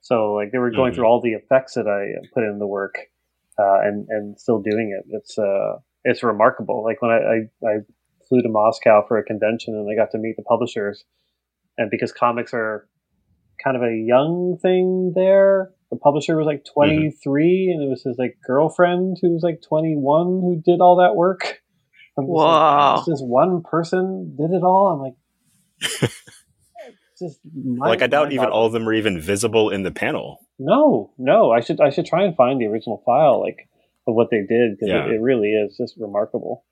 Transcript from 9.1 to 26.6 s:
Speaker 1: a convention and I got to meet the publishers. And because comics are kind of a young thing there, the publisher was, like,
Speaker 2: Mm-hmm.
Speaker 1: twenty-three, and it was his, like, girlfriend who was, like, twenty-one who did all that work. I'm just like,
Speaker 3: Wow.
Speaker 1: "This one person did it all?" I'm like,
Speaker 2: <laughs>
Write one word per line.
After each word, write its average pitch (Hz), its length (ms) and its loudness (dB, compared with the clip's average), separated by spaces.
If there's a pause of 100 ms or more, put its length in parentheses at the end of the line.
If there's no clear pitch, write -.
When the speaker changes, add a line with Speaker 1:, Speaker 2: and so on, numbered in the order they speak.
Speaker 1:
a 104 60 -2
convention 110 500 -4
and 107 180 -8
I 110 80 -4
got 107 120 0
to 113 80 -6
meet 110 180 -8
the 104 60 -16
publishers. 110 600 -4 (760)
And 110 100 -2
because 117 220 -4
comics 120 420 -4
are 110 340 -6 (760)
kind 135 120 -2
of 120 60 -4
a 117 140 0
young 156 680 0
thing 185 540 0
there, 190 560 4 (180)
the 123 80 -8
publisher 147 400 0
was, 156 80 -2
like, 147 180 -4
Speaker 2:
Mm-hmm. - 100 -20
Speaker 1:
twenty-three, 156 1000 0
and 151 80 -4
it 139 60 -4
was 127 140 -6
his, 120 160 -6
like, 127 260 -4
girlfriend 175 800 0
who 175 100 2
was, 165 80 -2
like, 170 260 -4
twenty-one 156 600 0 (140)
who 180 220 -2
did 175 180 2
all 180 160 8
that 180 180 4
work. 185 460 -2 (540)
I'm 139 100 -4
just 151 40 -8
like, 160 160 2
Speaker 3:
Wow. 147 640 4
Speaker 1:
"This 147 140 -2
one 160 420 0
person 180 720 -4
did 160 140 -2
it 180 120 0
all?" 190 300 4
I'm 143 80 -6
like, 131 140 -10 (680)
Speaker 2:
<laughs> - 300 -4 (1080)